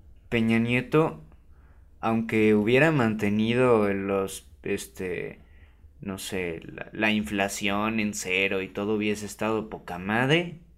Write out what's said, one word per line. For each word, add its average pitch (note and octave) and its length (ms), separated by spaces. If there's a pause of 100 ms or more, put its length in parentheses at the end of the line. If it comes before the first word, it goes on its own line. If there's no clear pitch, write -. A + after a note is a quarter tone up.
(300)
Peña A2+ 280
Nieto, B2 640 (800)
aunque A2+ 540
hubiera B2 360
mantenido A2 1000
los G2 540 (180)
este, - 760 (600)
no G2 160
sé, F2+ 480
la, - 260
la G#2+ 200
inflación G#2 880
en G#2 140
cero F#2+ 480
y F#2+ 60
todo G#2 280
hubiese G#2 300
estado G#2+ 440
poca F2 280
madre B2+ 600 (200)